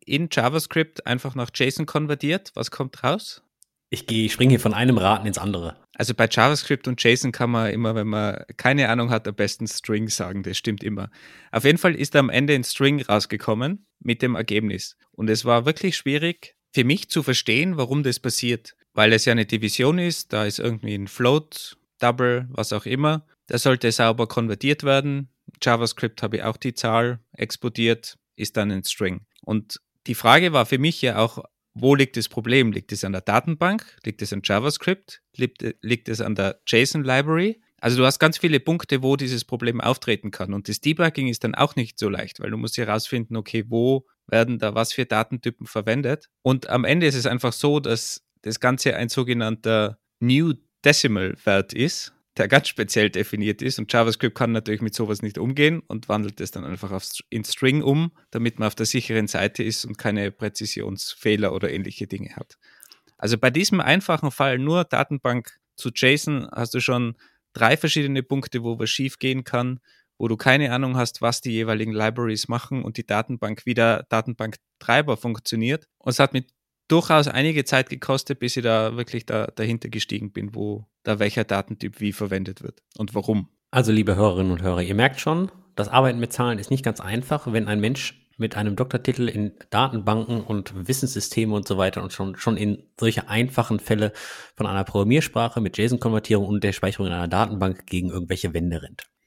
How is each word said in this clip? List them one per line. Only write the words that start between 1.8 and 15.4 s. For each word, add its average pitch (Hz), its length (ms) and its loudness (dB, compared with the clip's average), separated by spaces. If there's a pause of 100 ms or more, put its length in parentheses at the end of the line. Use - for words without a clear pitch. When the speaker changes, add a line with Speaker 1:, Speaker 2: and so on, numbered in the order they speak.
Speaker 1:
konvertiert. 151 720 -2
Was - 160 -6
kommt - 340 -8
raus? 160 380 -4 (480)
Speaker 2:
Ich - 160 -8
geh, 110 200 2
ich 104 60 0
spring 127 180 6
hier 120 80 8
von 110 160 0
einem 120 240 4
Raten 101 280 2
ins 98 120 -2
andere. 87 380 -4 (180)
Speaker 1:
Also 113 200 -2
bei 117 140 4
JavaScript 135 600 2
und 123 120 -2
json 123 300 4
kann 120 200 0
man 113 200 2
immer, 113 240 0
wenn 110 140 -2
man 104 360 -2 (120)
keine 135 320 4
Ahnung 120 220 2
hat, 113 180 0
am 104 60 -6
besten 104 340 -2
String 110 400 -4
sagen. 95 340 -4
Das 92 140 -6
stimmt 107 260 -4
immer. 101 280 -6 (420)
Auf 117 120 0
jeden 156 140 6
Fall 175 160 2
ist - 200 -4
da 147 60 6
am 131 100 4
Ende 143 240 2
ein 127 100 0
String 139 380 2
rausgekommen 110 840 -2 (140)
mit 117 220 -2
dem 123 120 2
Ergebnis. 104 640 -2 (160)
Und 110 180 -4
es 110 140 0